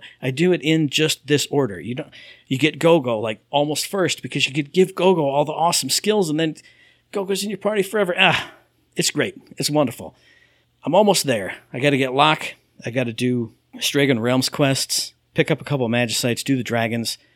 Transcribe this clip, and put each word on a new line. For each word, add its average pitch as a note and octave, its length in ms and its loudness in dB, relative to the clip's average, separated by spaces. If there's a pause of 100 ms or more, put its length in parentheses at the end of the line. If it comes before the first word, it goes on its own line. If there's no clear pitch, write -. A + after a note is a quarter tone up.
(220)
I B2+ 100 -2
do E3+ 220 2
it D#3+ 80 -2
in D#3 260 2
just D3+ 400 -2
this C#3 200 2
order. A#2+ 320 -2
You A2 160 -8
don't, D3 140 -10 (380)
you C3+ 100 -2
get D3 220 0
Gogo, C3+ 400 2
like, A2 300 -6
almost D3 380 -2
first - 340 -2
because C3+ 260 -4
you C3 60 -6
could C#3+ 180 -4
give F#3 240 2
Gogo F3 280 4
all C#3 200 2
the D3+ 80 -6
awesome D#3 380 0
skills G3+ 400 0
and D3+ 100 0
then D#3+ 160 0 (560)
Gogo's F#3+ 320 -4
in G#3 60 -6
your F#3+ 80 -6
party G3+ 260 0
forever. G3 340 -2
Ah, F3+ 340 0 (440)
it's - 160 0
great. B2 240 -2 (220)
It's C#3+ 120 -4
wonderful. C3 460 -2 (680)
I'm D3 120 0
almost G3+ 300 4
there. G#2 300 -2 (180)
I B2 60 -8
gotta C#3 180 2
get B2+ 160 0
Locke. D3+ 420 2 (300)
I A#2 60 -8
gotta A#2+ 200 -2
do B2 420 -2 (220)
Strago C#3 360 2
and A2+ 120 0
Relm's B2+ 260 2
quests, - 640 -2 (200)
pick - 180 0
up D3 80 -2
a - 60 -16
couple C3+ 200 -2
of A2+ 60 0
Magicites, A#2+ 520 -2
do C3+ 120 0
the B2 80 -2
dragons, A2+ 540 -2 (180)